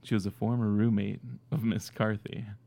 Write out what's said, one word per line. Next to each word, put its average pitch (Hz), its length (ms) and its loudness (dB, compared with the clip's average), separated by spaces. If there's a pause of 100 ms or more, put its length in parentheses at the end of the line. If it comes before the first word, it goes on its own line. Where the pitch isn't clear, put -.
She - 100 -4
was 104 120 2
a 101 60 -2
former 113 380 0
roommate 104 520 2 (300)
of 110 120 0
Miss 107 260 0
Carthy. - 560 -4 (220)